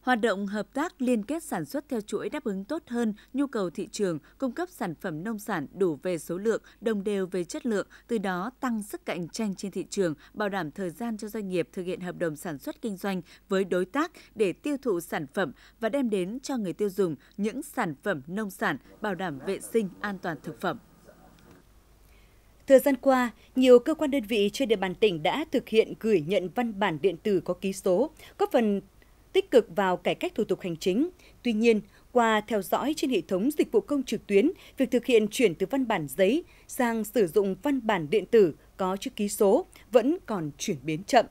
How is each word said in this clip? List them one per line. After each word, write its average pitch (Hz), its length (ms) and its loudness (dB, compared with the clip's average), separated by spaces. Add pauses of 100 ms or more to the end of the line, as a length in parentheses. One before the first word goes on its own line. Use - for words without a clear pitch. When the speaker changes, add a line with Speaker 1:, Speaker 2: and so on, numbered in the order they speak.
Speaker 1:
Hoạt 247 200 0
động 202 260 0
hợp 208 260 -6
tác 294 280 -4
liên 240 220 2
kết 311 200 -6
sản 175 220 -6
xuất - 240 -8
theo 226 120 -4
chuỗi 202 280 -6
đáp 302 140 -8
ứng 196 220 -4
tốt 320 220 -6
hơn 233 260 -2 (200)
nhu 277 140 -2
cầu 202 220 -4
thị - 220 -8
trường, 180 280 -2 (180)
cung 262 140 -4
cấp 359 180 -6
sản 180 320 -8
phẩm 165 220 -8
nông 220 160 -8
sản 170 340 -6
đủ 175 300 0
về 180 140 -2
số 165 200 -8
lượng, 208 240 -2 (200)
đồng 202 220 -2
đều 196 220 -2
về 180 180 -4
chất 294 220 -10
lượng, 214 220 -2 (200)
từ 233 100 -2
đó 190 420 -4
tăng 226 240 -4
sức - 220 -12
cạnh 160 220 -6
tranh 208 280 -4
trên 196 160 -10
thị 180 180 -6
trường, 170 260 0 (180)
bảo 208 160 -2
đảm 180 220 -4
thời 190 180 -6
gian 226 280 -8
cho 214 100 -10
doanh 202 220 -8
nghiệp 175 240 -2
thực 185 100 -8
hiện 180 180 -6
hợp 175 160 -8
đồng 160 180 -2
sản 151 220 -10
xuất - 240 -12
kinh 208 160 -6
doanh 190 240 -4 (280)
với 190 140 2
đối 185 220 0
tác 302 260 -2 (240)
để 190 180 0
tiêu 294 280 -4
thụ 185 180 0
sản 165 340 -6
phẩm 170 180 -2 (280)
và 226 100 -2
đem 269 200 0
đến 208 340 -2
cho 269 140 -4
người 185 160 -4
tiêu 208 160 -2
dùng 180 260 0 (220)
những 214 240 -4
sản 185 420 -4
phẩm 170 240 -2
nông 196 220 -6
sản 170 280 -2 (240)
bảo 202 140 -4
đảm 165 240 -6
vệ 190 200 -4
sinh, 220 300 -2 (120)
an 202 200 -6
toàn 165 220 -6
thực - 180 -12
phẩm. 165 180 -4 (1900)
Speaker 2:
Thời 269 120 10
gian 277 160 4
qua, 254 360 2 (240)
nhiều 254 240 8
cơ 302 140 0
quan, 302 180 -2
đơn 277 120 0
vị 202 300 2
trên 269 160 -2
địa 220 60 4
bàn 185 200 -4
tỉnh 175 280 2
đã 214 280 0
thực 240 180 -2
hiện 214 300 2
gửi 208 280 2
nhận 185 280 0
văn 226 240 -4
bản 175 220 0
điện 185 160 0
tử 196 280 0
có 180 80 -4
ký 190 200 -4
số, 202 380 0 (260)
góp 415 140 0
phần 208 300 2 (520)
tích 381 180 0
cực 190 240 6
vào 185 220 2
cải 170 180 -2
cách 349 200 -6
thủ 220 80 -2
tục 190 180 -2
hành 170 160 -6
chính. 240 320 0 (340)
Tuy 240 100 0
nhiên, 214 280 4 (300)
qua 226 360 4
theo 214 140 0
dõi 240 360 0
trên 294 120 -2
hệ 208 120 2
thống 208 300 0
dịch - 200 0
vụ 208 100 4
công 285 220 -2
trực - 240 -6
tuyến, 208 240 4 (260)
việc 269 140 2
thực 240 140 2
hiện 214 260 4
chuyển 202 240 2
từ 190 140 -2
văn 269 180 0
bản 180 200 -2
giấy 208 360 2 (240)
sang 226 360 -2
sử 202 240 2
dụng 196 360 2
văn 285 200 0
bản 185 260 0
điện 190 160 0
tử 202 280 6 (240)
có 190 200 -2
chữ 254 180 -8
ký 208 140 -2
số 220 360 4 (260)
vẫn 254 340 4
còn 165 320 -4
chuyển 175 260 -4
biến 156 200 -6
chậm. 233 280 4